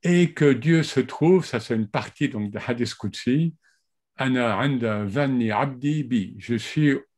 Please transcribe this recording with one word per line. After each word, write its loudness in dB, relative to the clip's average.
Et 4
que 4
Dieu 4
se -2
trouve, 2
ça -4
c'est -4
une 0
partie -4
donc, -6
de -8
Hadith -4
Qudsi, -2
Ana 0
anda 0
dhanni 0
abdi -2
bi. -2
Je -4
suis 0